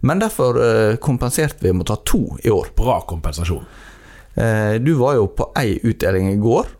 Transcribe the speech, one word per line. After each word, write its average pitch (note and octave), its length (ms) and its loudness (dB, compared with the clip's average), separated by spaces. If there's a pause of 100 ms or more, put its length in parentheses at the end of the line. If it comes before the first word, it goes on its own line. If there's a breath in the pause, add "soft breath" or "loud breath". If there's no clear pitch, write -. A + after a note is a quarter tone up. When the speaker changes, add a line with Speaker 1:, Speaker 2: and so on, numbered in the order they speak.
Speaker 1:
men D3+ 180 2
derfor, D3 380 0
eh, A2 400 2
kompenserte B2+ 640 -2
vi F#2 120 2
med F2+ 140 -2
å - 80 -8
ta - 20 -6 (100)
to - 360 0
i - 60 0
år. G2+ 260 0
Speaker 2:
Bra G2+ 280 0
kompensasjon. E2 640 -6 (720 loud breath)
Speaker 1:
Eh, A2 400 0
du C#3+ 160 0
var C3 220 2
jo G#2+ 100 2
på - 320 -4
ei A#2 260 0
utdeling F#2+ 480 0
i G2 80 0
går. B2 260 2 (140)